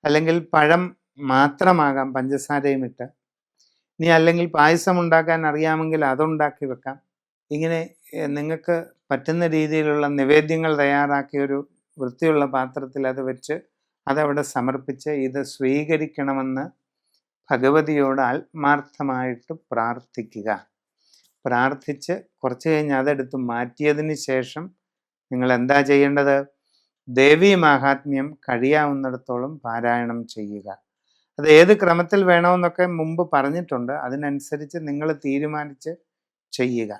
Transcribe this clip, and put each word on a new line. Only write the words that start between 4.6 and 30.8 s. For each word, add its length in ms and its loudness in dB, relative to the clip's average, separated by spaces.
ഉണ്ടാക്കാൻ 460 2
അറിയാമെങ്കിൽ 560 0
അതുണ്ടാക്കി 580 -2
വെക്കാം. 260 -12
ഇങ്ങനെ, 300 -4
ഏ, 80 -10
നിങ്ങൾക്ക് 400 -4
പറ്റുന്ന 340 -2
രീതിയിലുള്ള 500 0
നിവേദ്യങ്ങൾ 600 2
തയ്യാറാക്കിയ 680 0
ഒരു 120 -2
വൃത്തിയുള്ള 460 0
പാത്രത്തിൽ 540 -6
അത് 120 -6
വെച്ച് 340 -6
അതവിടെ 360 0
സമർപ്പിച്ച് 560 -4
ഇത് 180 -6
സ്വീകരിക്കണമെന്ന് 1200 -4
ഭഗവതിയോട് 680 2
ആത്മാർത്ഥമായിട്ട് 1200 -4
പ്രാർത്ഥിക്കുക. 800 -6
പ്രാർത്ഥിച്ച് 680 -2
കുറച്ച് 280 -6
കഴിഞ്ഞ് 320 0
അതെടുത്ത് 360 -2
മാറ്റിയതിന് 680 -2
ശേഷം 360 -4
നിങ്ങൾ 220 -2
എന്താ 260 2
ചെയ്യേണ്ടത്? 460 4
ദേവീ 460 6
മാഹാത്മ്യം 720 2
കഴിയാവുന്നിടത്തോളം 1040 -2
പാരായണം 540 -4
ചെയ്യുക. 340 -12